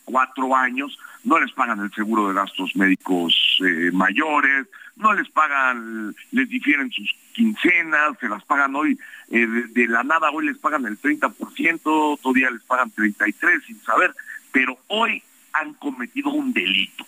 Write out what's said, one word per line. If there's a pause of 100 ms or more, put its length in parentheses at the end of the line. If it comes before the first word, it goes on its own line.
cuatro
años, (240)
no
les
pagan
el
seguro
de
gastos
médicos, (320)
eh,
mayores, (280)
no
les
pagan, (160)
les
difieren
sus (200)
quincenas,
se
las
pagan
hoy, (320)
eh,
de,
de
la
nada,
hoy
les
pagan
el
treinta
por
ciento,
otro
día
les
pagan
treinta
y
tres
sin
saber, (380)
pero
hoy (300)
han
cometido
un
delito,